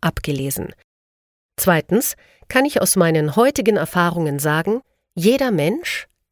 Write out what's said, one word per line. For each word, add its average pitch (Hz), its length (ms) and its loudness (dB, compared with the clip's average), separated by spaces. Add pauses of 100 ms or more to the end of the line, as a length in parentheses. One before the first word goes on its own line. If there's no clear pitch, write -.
abgelesen. 139 720 -4 (840)
Zweitens 180 600 0 (320)
kann 262 160 2
ich - 180 0
aus - 140 0
meinen 160 400 2
heutigen 226 400 2
Erfahrungen 165 640 -2
sagen, 165 400 0 (340)
jeder 247 380 2
Mensch 190 560 -2 (240)